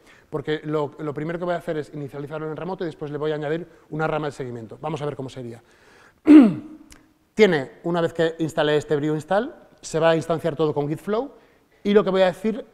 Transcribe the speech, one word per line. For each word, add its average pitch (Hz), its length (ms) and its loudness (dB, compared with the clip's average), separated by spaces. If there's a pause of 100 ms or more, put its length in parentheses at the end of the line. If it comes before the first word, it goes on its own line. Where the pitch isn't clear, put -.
(320)
Porque 151 320 -4
lo, 151 340 -2
lo 151 160 -6
primero 160 240 -6
que 175 80 -8
voy 175 80 -2
a 170 40 -2
hacer 160 200 -6
es 143 160 -8
inicializarlo 151 560 -10
en 156 80 -10
remoto 180 260 -8
y 170 40 -4
después 151 240 -10
le 147 80 -8
voy 156 120 -2
a 156 40 -4
añadir 156 320 -6 (240)
una 156 160 -2
rama 151 200 -2
de 143 40 -8
seguimiento. 120 500 -12
Vamos 156 220 -6
a - 20 -4
ver 143 100 -6
cómo 131 140 -10
sería. 120 320 -14 (640)
<clears throat> - 1120 6
Tiene, 170 380 4 (100)
una 170 180 -2
vez 165 120 -2
que 165 260 0
instalé 151 380 0
este 147 180 -2
brio 151 180 0
install, 202 400 -2 (260)
se - 200 -6
va 165 100 4
a 165 60 4
instanciar 160 400 -2
todo 151 180 0
con 147 160 -2
Git 156 100 -4
Flow 233 340 -4 (500)
y 202 100 2
lo 202 100 6
que 190 60 -4
voy 190 140 4
a 185 40 6
decir, 214 460 -4